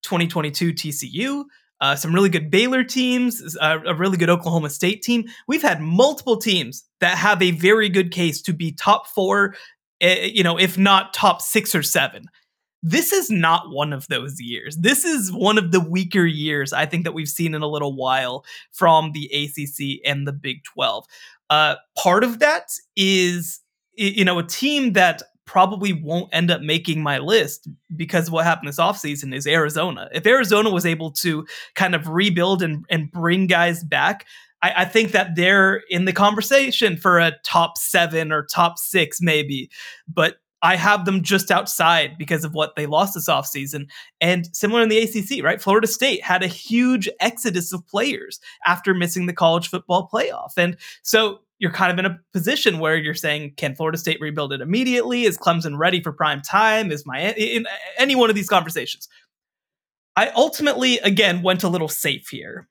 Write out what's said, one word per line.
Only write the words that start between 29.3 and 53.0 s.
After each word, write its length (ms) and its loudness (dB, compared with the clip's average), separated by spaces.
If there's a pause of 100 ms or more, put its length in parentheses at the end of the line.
is 120 -6
Arizona. 680 -2
If 140 -2
Arizona 420 4
was 160 0
able 280 -2
to 340 -2 (280)
kind 200 0
of 140 -4
rebuild 540 2
and, 280 -4
and 200 -2
bring 360 0
guys 360 2
back, 440 -2 (360)
I, 160 2
I 60 4
think 280 0
that 240 0
they're 520 4
in 160 0
the 80 0
conversation 840 2
for 200 4
a 140 4 (120)
top 340 0
seven 520 0
or 140 -2
top 340 0
six, 440 -2
maybe. 480 0 (380)
But 280 0 (260)
I 140 4
have 280 2
them 180 0
just 280 0
outside 640 2
because 260 -4
of 120 -8
what 200 -2
they 120 -4
lost 260 0
this 160 -6
offseason. 640 -4 (320)
And 340 2
similar 240 2
in 80 4
the 80 4
A 100 2
C 140 -4
C, 220 -6
right? 180 0
Florida 260 2
State 380 -2
had 180 2
a 40 -2
huge 600 0 (140)
exodus 540 -2
of 120 -10
players 540 -4 (240)
after 300 2
missing 320 -2
the 80 -4
college 340 2
football 420 -2
playoff. 460 -4
And 220 0 (240)
so 380 0 (180)
you're 120 0
kind 220 0
of 60 -2
in 120 0
a 80 -10 (140)
position 460 0
where 180 0
you're 180 -4